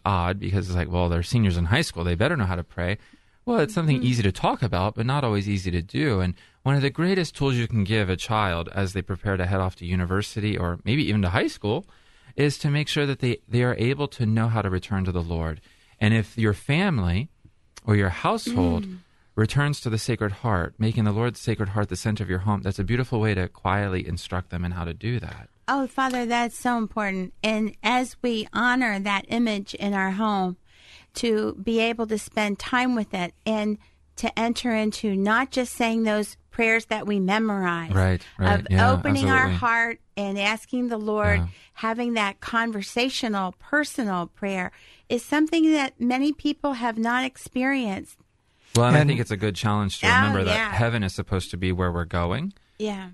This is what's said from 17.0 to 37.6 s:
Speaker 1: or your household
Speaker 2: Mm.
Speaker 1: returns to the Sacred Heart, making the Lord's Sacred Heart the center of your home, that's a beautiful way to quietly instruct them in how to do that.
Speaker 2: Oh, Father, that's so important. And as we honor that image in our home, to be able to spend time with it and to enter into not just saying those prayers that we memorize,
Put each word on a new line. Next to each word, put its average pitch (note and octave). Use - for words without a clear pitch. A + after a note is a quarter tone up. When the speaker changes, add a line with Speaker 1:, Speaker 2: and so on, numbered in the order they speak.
Speaker 1:
or G#2+
your G2+
household A3
Speaker 2:
Mm. F#3
Speaker 1:
returns C#3
to -
the A2
Sacred G#2+
Heart, F#2+
making A2
the G#2+
Lord's A2+
Sacred G#2+
Heart G#2
the F2+
center G#2+
of F#2
your F#2
home, G2+
that's G2
a G2+
beautiful A#2+
way G#2+
to F#2
quietly F#2+
instruct F2+
them F2
in F2
how F2
to E2+
do A2+
that. C#2
Speaker 2:
Oh, C4+
Father, B3+
that's A#3
so B3
important. G3
And G#3+
as B3
we A3+
honor A#3+
that G3
image A3
in G3+
our F#3+
home, F#3+
to G#3+
be A3+
able A3+
to A3
spend G#3
time B3+
with A3
it F3+
and G#3+
to -
enter A#3
into G#3+
not G#3+
just B3+
saying A3+
those G#3+
prayers A3+
that G#3+
we G#3
memorize, F#3+